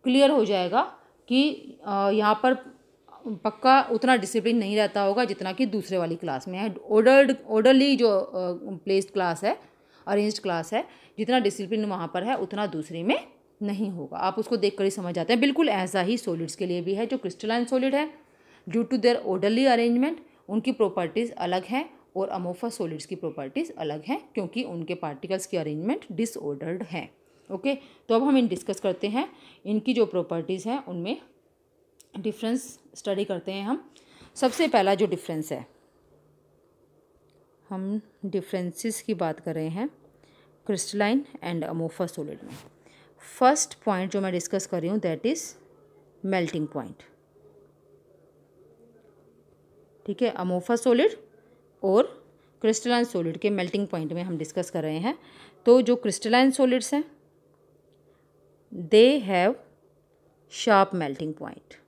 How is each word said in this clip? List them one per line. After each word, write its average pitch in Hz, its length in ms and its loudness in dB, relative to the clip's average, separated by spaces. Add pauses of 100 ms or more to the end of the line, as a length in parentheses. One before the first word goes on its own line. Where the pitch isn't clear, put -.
क्लियर 269 260 6
हो 254 140 4
जाएगा 190 380 0 (460)
कि, 277 260 2 (300)
अ, 202 260 0
यहाँ 214 320 4
पर 254 120 4 (720)
पक्का 240 560 4
उतना 240 340 2
डिसिप्लिन 226 400 0
नहीं 208 200 0
रहता 208 260 2
होगा 202 220 2
जितना 190 280 -4
कि 254 140 0
दूसरे 190 320 -4
वाली 165 180 -2
क्लास 151 320 -6
में 185 100 -8
है। 202 160 -4
ऑर्डर्ड, 262 640 6 (100)
ऑर्डरली 262 500 6
जो, 214 220 4
अ, 180 120 -4 (340)
प्लेस्ड 190 460 -2
क्लास 180 340 -2
है, 254 160 -2 (460)
अरेंज्ड 208 320 0
क्लास 170 360 -4
है, 277 140 -2 (300)
जितना 240 200 0
डिसिप्लिन 208 460 -2
वहाँ 185 300 -4
पर 180 80 -2
है 247 140 -2
उतना 196 300 -4
दूसरे 165 360 -8
में 415 260 -2 (340)
नहीं 202 280 -4
होगा। 170 260 -10
आप 190 220 -2
उसको 220 180 -2
देखकर 196 280 0
ही 196 60 2
समझ 180 240 -8
जाते 170 180 0
हैं। 240 80 4
बिल्कुल 277 280 2
ऐसा 185 340 0
ही 226 160 0
सॉलिड्स 165 380 -6
के 185 100 -6
लिए 175 140 -2
भी 185 140 -4
है। 226 120 -2
जो 262 120 -4
क्रिस्टलाइन 220 460 -4
सॉलिड 262 300 0
है, 302 200 -2 (540)
due 226 160 0
to 262 100 -2
their 233 220 4
orderly 208 500 2
arrangement, 240 480 2 (340)
उनकी 220 240 -2
प्रॉपर्टीज 202 600 -2
अलग 180 320 -4
हैं 262 260 -6 (260)
और 190 120 -2
अमोफस 185 480 -6
सॉलिड्स 160 300 -6
की 190 80 -8
प्रॉपर्टीज 160 640 -8
अलग 151 280 -6
हैं, 247 300 -6
क्योंकि 214 300 -4
उनके 170 300 -8
पार्टिकल्स 175 520 -6
की 190 100 -6
अरेंजमेंट 165 560 -4
डिसऑर्डर्ड 170 720 -6
है। 170 360 -10 (340)
ओके, 269 220 -2
तो - 400 -6
अब 233 80 4
हम 269 140 4
इन 240 120 4
डिस्कस 180 320 -4
करते 190 260 -2
हैं, 247 260 -4 (340)
इनकी 214 280 -2
जो 226 120 4
प्रॉपर्टीज 180 600 -4
हैं 269 180 -4
उनमें 180 360 -6 (960)
डिफरेंस 226 640 -6 (140)
स्टडी 202 300 -4
करते 185 280 -6
हैं 196 100 -8
हम। 247 280 -6 (440)
सबसे 269 340 2
पहला 196 260 4
जो 190 120 2
डिफरेंस 160 460 -6
है, 139 140 -10 (2000)
हम 196 320 -6 (260)
डिफरेंसेस 185 760 -4
की 220 120 -4
बात 165 260 -2
कर 160 140 -6
रहे 160 140 -4
हैं 208 220 -6 (800)
crystalline 208 760 -2
and 170 260 -4
amorphous 165 380 -4
solid 151 360 -12
में। 131 120 -18 (840)
फर्स्ट 269 360 4
पॉइंट 190 360 -2
जो 202 100 -2
मैं 190 120 -2
डिस्कस 180 340 -4
कर 175 140 -4
रही 165 100 -2
हूँ, 208 100 0
that 165 200 -2
is 294 180 -2 (880)
melting 170 400 -2 (100)
point। - 260 -10 (3000)
ठीक 208 160 -2
है, 233 120 0
amorphous 180 520 -2
solid 262 240 6 (760)
और 196 400 2 (360)
क्रिस्टलाइन 240 440 2
सॉलिड 170 320 -4
के 208 140 0
मेल्टिंग 196 360 -2
पॉइंट 160 260 -6
में 175 100 -4
हम 175 160 -6
डिस्कस 165 320 -6
कर 165 120 -4
रहे 156 160 -4
हैं। 214 200 -4 (480)
तो 247 160 10
जो 240 140 4
क्रिस्टलाइन 247 540 4
सॉलिड्स 254 440 2
हैं, - 240 -4 (1600)
they 226 480 6
have 190 320 2 (1000)
sharp 196 500 4
melting 156 400 -6
point। - 320 -18 (140)